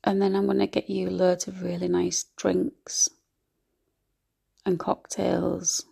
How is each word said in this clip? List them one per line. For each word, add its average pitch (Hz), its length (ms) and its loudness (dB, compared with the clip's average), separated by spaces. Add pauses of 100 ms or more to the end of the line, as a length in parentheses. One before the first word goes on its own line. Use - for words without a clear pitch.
And 196 200 2
then 196 120 2
I'm 196 120 2
gonna 196 200 2
get 208 240 -4
you 185 200 -2
loads 180 360 2
of 185 160 -10
really 175 260 -4
nice - 360 0 (120)
drinks - 720 0 (1600)
and 180 140 0
cocktails. 185 1120 -2